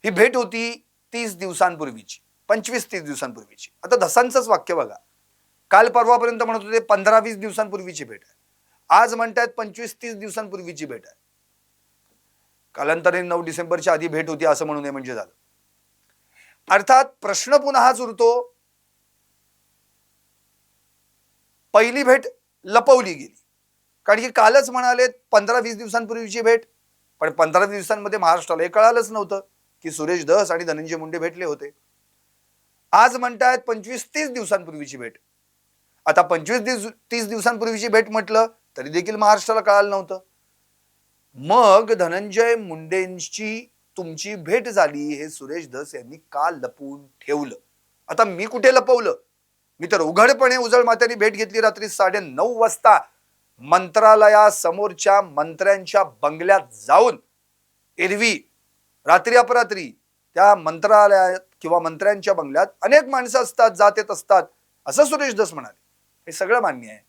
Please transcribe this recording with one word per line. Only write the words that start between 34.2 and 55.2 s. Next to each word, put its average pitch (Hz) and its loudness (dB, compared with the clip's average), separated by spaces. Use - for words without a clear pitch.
दिवसांपूर्वीची 165 -8
भेट. 117 -16
आता 156 4
पंचवीस 175 -2
दिवस, 220 -6
तीस 233 -6
दिवसांपूर्वीची 226 -4
भेट 220 2
म्हटलं 220 0
तरी 135 -12
देखील 180 -4
महाराष्ट्राला 214 2
कळालं 202 2
नव्हतं. 190 -6
मग 208 4
धनंजय 202 0
मुंडेंची 185 -8
तुमची 180 -12
भेट 202 -4
झाली 147 -2
हे 151 -12
सुरेश 147 -14
धस 143 -14
यांनी 127 -18
का 147 -2
लपवून 139 -12
ठेवलं? 139 -8
आता - -2
मी 190 -4
कुठे 247 2
लपवलं? 247 2
मी 170 -10
तर 190 0
उघडपणे 247 4
उजळ 240 4
मात्याने 233 2
भेट 214 0
घेतली. 214 -4
रात्री 214 0
साडे 190 0
नऊ 180 -4
वाजता 220 4
मंत्रालयासमोरच्या 202 4